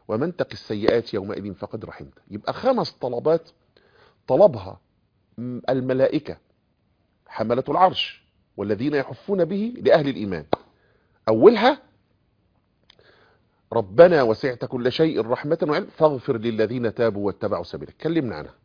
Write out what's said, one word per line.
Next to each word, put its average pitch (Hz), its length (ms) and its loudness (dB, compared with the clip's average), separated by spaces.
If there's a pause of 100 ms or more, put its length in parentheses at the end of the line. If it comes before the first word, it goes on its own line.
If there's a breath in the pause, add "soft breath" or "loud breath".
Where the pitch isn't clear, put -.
ومن 135 280 -4
تق - 160 -4
السيئات 110 600 -4
يومئذ 98 400 -8
فقد 104 300 -14
رحمته". - 460 -20
يبقى 104 220 -8
خمس 233 380 -2
طلبات 139 580 -2 (800 soft breath)
طلبها 120 540 2 (880)
الملائكة 131 680 0 (920)
حملة 117 420 -2
العرش 175 560 0 (320)
والذين 107 380 -2
يحفون 170 500 -4
به 202 320 -4
لأهل 139 320 4
الإيمان. 95 360 -6 (840)
أولها: 214 500 6 (1900 soft breath)
"ربنا 131 500 6
وسعت 120 420 -2
كل 123 280 -2
شيء 160 340 0
رحمة 147 320 -2 (100)
وعلم 143 180 -2 (100)
فاغفر 143 420 0
للذين 110 560 -2
تابوا 101 320 -2
واتبعوا 95 380 -4
سبيلك". 71 260 -12
اتكلمنا 156 460 -4
عنها. 76 180 -12 (100)